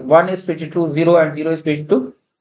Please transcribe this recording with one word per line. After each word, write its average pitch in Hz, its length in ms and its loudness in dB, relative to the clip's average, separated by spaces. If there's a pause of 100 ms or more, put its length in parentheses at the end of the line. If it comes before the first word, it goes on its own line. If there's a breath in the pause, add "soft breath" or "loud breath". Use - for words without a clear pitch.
(120)
one 175 180 6
is 185 160 -6
switched 160 280 -6
to 170 200 -2
zero 165 240 4
and 151 180 2
zero 156 160 -4
is 160 120 -4
switched 151 260 -4
to 220 100 2 (420)